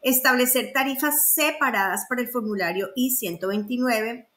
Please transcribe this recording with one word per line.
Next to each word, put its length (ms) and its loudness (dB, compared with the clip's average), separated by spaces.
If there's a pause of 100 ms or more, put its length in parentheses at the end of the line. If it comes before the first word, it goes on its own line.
Establecer 680 2
tarifas 600 0
separadas 760 0
para 140 -2
el 80 -4
formulario 680 -2
I 140 0
ciento 380 -4
veintinueve 880 -2